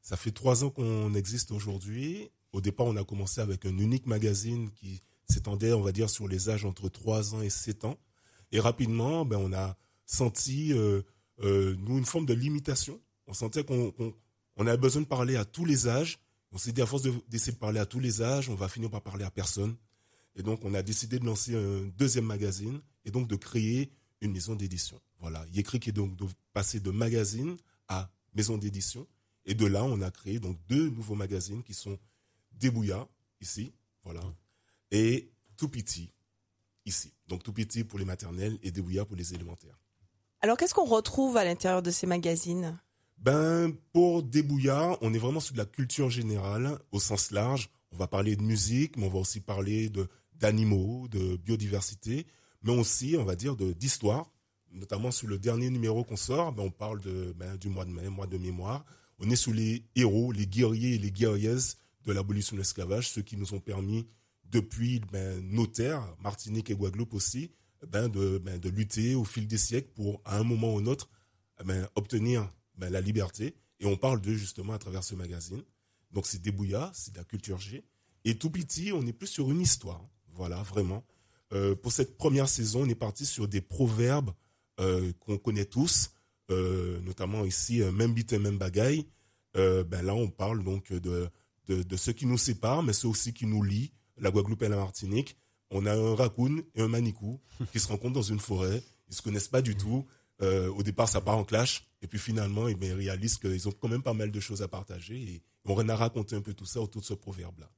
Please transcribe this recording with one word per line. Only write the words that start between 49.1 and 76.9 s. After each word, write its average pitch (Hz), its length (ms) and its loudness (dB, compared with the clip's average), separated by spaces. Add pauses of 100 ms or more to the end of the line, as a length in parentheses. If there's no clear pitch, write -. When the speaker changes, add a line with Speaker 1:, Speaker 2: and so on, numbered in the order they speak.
Speaker 1:
aussi 92 200 -2
parler 104 500 -2
de, 98 180 -2 (280)
d'animaux, 107 720 4
de 92 300 0
biodiversité, 104 920 -2 (340)
mais 117 160 2
aussi, 127 400 4
on 131 60 2
va 92 120 0
dire, 123 200 -4
de, 95 180 -2
d'histoire, 117 580 0 (400)
notamment 101 380 -4
sur 120 180 0
le 98 120 -2
dernier 120 320 0
numéro 117 320 0
qu'on 113 140 -4
sort, 151 340 0
ben, 104 120 -4
on 95 80 -2
parle 107 300 -6
de, 92 340 -6
ben, 92 220 -8
du 95 120 -8
mois 92 160 -4
de 90 60 -8
mai, 87 180 -6
mois 95 180 -8
de 92 100 -6
mémoire. 92 480 -4 (340)
On 101 100 0
est 123 60 6
sur 120 180 4
les 113 300 0 (120)
héros, 120 360 4
les 104 160 -2
guerriers 113 480 2
et - 20 0
les 101 140 -2
guerrières 110 480 2 (460)
de 104 60 -2
l'abolition 101 440 0
de 98 60 -4
l'esclavage, 95 500 -2
ceux 110 100 -4
qui 104 160 -8
nous 98 160 -4
ont 98 60 -4
permis, 104 480 -4 (380)
depuis, 113 540 0 (120)
ben, 95 360 -4
nos 110 200 2
terres, 131 340 -2 (180)
Martinique 104 520 -4
et 104 40 0
Guadeloupe 101 380 -2
aussi, 123 380 -2 (360)
ben, 104 220 2
de, 98 300 2
ben, 90 200 -6
de 92 100 -4
lutter 107 440 0
au 127 100 2
fil 107 220 -2
des 107 140 0
siècles 131 340 0
pour, 101 320 -4
à 101 140 0
un 110 40 4
moment 113 300 2
ou 104 60 2
un 104 80 0
autre, 139 240 -2 (520)
ben, 92 300 -2
obtenir, 107 560 0 (260)
ben, 92 160 -6
la 95 100 0
liberté. 104 520 -2 (260)
Et 101 60 -2
on 101 120 4
parle 131 220 2
d'eux 101 140 -2
justement 101 400 -6
à 107 60 -6
travers 92 240 -6
ce - 100 -4
magazine. 87 480 -8 (480)
Donc 95 160 -2
c'est 95 160 -4
Débouya, 101 540 -2